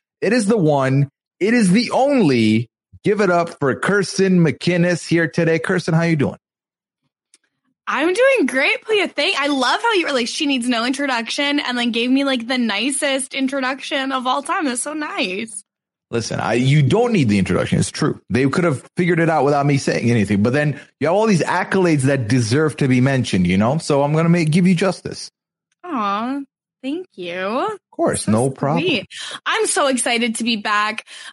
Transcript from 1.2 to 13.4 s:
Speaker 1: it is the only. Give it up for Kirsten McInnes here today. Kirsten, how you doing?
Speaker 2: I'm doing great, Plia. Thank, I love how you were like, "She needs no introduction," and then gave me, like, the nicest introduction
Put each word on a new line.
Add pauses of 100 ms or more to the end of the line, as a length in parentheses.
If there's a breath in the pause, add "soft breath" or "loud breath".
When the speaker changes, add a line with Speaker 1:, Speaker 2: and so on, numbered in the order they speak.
Speaker 1:
it
is
the
only. (340)
Give
it
up
for
Kirsten
McInnes
here
today.
Kirsten,
how
you
doing? (1500)
Speaker 2:
I'm
doing
great,
Plia.
Thank,
I
love
how
you
were
like,
"She
needs
no
introduction,"
and
then
gave
me,
like,
the
nicest
introduction